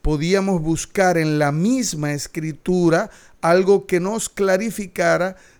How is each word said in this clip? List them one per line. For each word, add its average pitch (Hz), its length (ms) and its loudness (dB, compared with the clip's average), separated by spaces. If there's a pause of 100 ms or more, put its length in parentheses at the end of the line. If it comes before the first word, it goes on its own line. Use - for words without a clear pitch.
podíamos 175 600 0
buscar 165 560 0
en 156 200 0
la 147 140 2
misma 165 600 -2
Escritura 170 960 -2 (320)
algo 190 440 4
que 180 140 0
nos 214 300 -4
clarificara 190 1040 -2 (240)